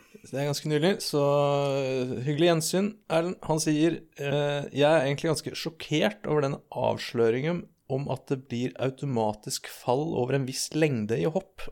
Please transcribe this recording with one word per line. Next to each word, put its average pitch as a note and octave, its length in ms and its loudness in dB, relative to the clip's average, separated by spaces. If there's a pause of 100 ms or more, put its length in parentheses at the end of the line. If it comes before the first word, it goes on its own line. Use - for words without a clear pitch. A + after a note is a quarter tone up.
(220)
Det - 120 -12
er C#3+ 120 -2
ganske D3 240 -4
nylig, D3+ 220 4 (100)
så, D3 200 0 (600)
eh, B2+ 400 -2
hyggelig D3+ 260 2
gjensyn, F3+ 460 2 (160)
Erlend. E3 320 0
Han D#3+ 160 0
sier, D#3 420 2 (160)
eh, C#3+ 540 -2
«Jeg C#3+ 180 4
er D3+ 160 4
egentlig C#3+ 280 0
ganske B2+ 200 -6
sjokkert - 720 -2
over D3+ 160 2
den C#3 140 -2 (140)
avsløringen A#2+ 960 0 (240)
om C3+ 180 -2
at B2+ 200 -6
det C3 200 -4
blir A#2+ 300 -2
automatisk B2+ 880 -2
fall C#3+ 480 -2
over B2 200 2
en C#3 120 2
viss - 240 -6
lengde C#3 480 2
i E3 100 0
hopp - 320 -6 (120)